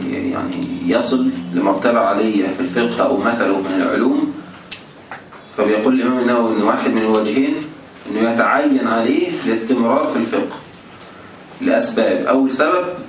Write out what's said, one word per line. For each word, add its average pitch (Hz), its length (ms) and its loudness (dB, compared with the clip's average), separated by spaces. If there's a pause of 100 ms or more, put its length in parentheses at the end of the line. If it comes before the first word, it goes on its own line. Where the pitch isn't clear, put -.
(120)
يعني - 540 -4 (200)
يصل 127 440 2 (240)
لمرتبة - 460 2
عالية 101 460 2
في 92 140 -4
الفقه 117 460 0
أو - 100 2
مثله 101 420 0
من 95 240 -2
العلوم، 135 520 0 (1200)
فبيقول 107 380 2
الإمام 127 240 2
النووي 117 380 2
إن 107 60 2
واحد 113 280 2
من 110 120 0
الوجهين 110 520 2 (560)
إنه 113 200 0
يتعين 131 560 2
عليه 120 440 0 (160)
الاستمرار 117 640 0
في 120 60 0
الفقه - 380 -2 (1040)
لأسباب. - 640 0
أول 135 260 2
سبب 175 320 0 (240)